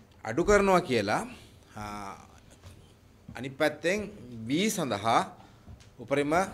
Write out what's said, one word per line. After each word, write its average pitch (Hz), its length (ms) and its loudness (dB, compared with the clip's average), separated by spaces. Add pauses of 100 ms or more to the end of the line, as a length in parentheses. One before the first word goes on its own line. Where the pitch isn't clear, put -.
(240)
අඩු 113 200 -2
කරනවා 196 360 6
කියලා, 117 420 0 (500)
ආ, 104 420 -10 (1120)
අනිත් 135 280 -10
පැත්තෙන් 156 420 2 (480)
B 165 240 2
සඳහා 120 500 2 (760)
උපරිම 139 360 0 (220)